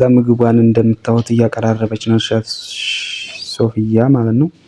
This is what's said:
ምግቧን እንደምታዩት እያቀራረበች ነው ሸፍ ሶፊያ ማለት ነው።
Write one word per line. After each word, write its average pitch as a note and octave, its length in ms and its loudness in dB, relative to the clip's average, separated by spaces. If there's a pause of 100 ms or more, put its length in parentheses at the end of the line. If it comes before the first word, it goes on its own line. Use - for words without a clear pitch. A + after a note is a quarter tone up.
ምግቧን A#2+ 500 4
እንደምታዩት A2+ 680 2
እያቀራረበች A2+ 760 0
ነው A2+ 140 2
ሸፍ A2 280 -2 (1000)
ሶፊያ A2+ 580 0
ማለት A#2 280 2
ነው። D3 140 0 (180)